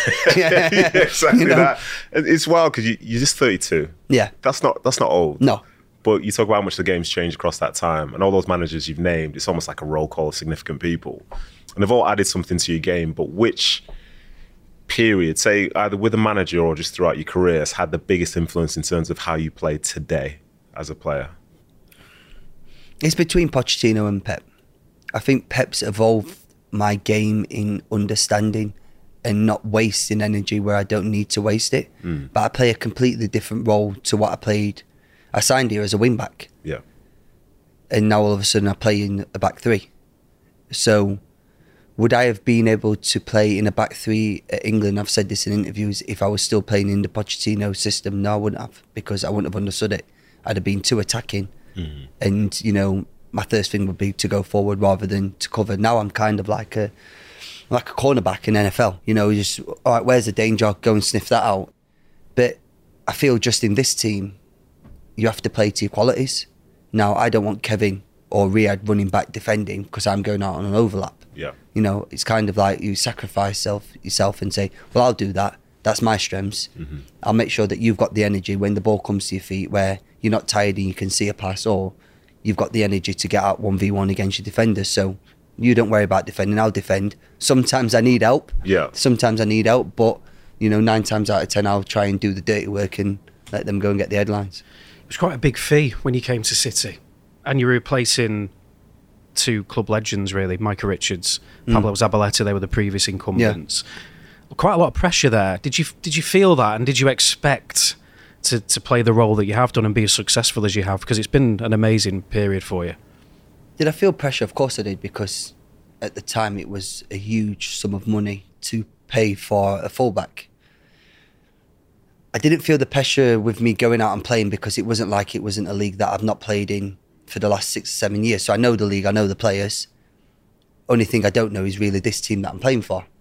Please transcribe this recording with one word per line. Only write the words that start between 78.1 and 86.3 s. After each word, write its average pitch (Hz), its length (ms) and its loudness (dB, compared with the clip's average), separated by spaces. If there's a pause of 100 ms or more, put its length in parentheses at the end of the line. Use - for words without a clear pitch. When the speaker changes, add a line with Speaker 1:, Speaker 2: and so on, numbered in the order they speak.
Speaker 1:
the 107 100 2
energy 101 320 -2
when 101 180 0
the 101 60 -2
ball 104 180 2
comes 101 300 -4
to 95 80 -6
your 95 60 -8
feet, 95 280 -6
where 98 300 0 (200)
you're 107 120 0
not - 160 -2
tired 104 300 0
and 98 80 -2
you 92 80 -4
can 95 160 -6
see 101 180 -2
a 104 60 -4
pass, 95 320 -6
or 95 260 0 (500)
you've 101 140 -2
got - 160 -2
the 113 100 2
energy 98 320 -2
to - 140 -6
get 98 160 2
out 98 160 0
one 98 180 0
v 101 120 2
one 98 200 0
against 95 280 -2
your 95 60 -12
defenders. 107 440 0
So 95 280 -2 (420)
you 120 160 4
don't 113 160 4
worry 107 140 4
about 95 220 2
defending, 104 320 -2